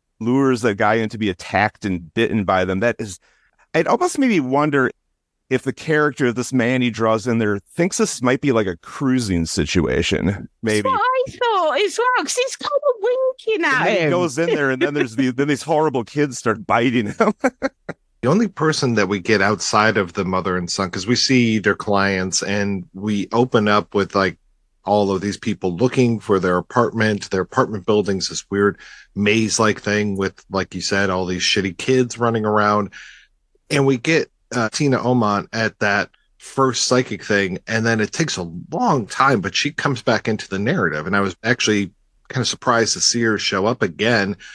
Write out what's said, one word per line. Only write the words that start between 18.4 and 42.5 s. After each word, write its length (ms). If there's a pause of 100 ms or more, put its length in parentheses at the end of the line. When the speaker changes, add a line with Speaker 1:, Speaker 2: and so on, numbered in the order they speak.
Speaker 3:
person 460
that 140
we 120
get 200
outside 560
of 180
the 100
mother 320
and 120
son, 220
'cause 160
we 80
see 440
their 180
clients 640
and 500
we 380
open 380
up 260
with, 220
like, 220 (460)
all 280
of 80
these 160
people 400
looking 420
for 220
their 160
apartment. 760
Their 120
apartment 440
building's 420
this 220
weird 280 (360)
maze-like 680
thing 360
with, 340
like 240
you 60
said, 280
all 160
these 180
shitty 340
kids 420
running 260
around. 480 (800)
And 160
we 100
get, 320 (240)
uh, 180
Tina 280
Oman 540
at 260
that 320 (280)
first 480
psychic 360
thing, 360 (100)
and 180
then 140
it 120
takes 240
a 140 (220)
long 340
time, 340
but 140
she 160
comes 320
back 240
into 220
the 100
narrative. 480
And 80
I 60
was 240
actually 480 (360)
kind 140
of 60
surprised 460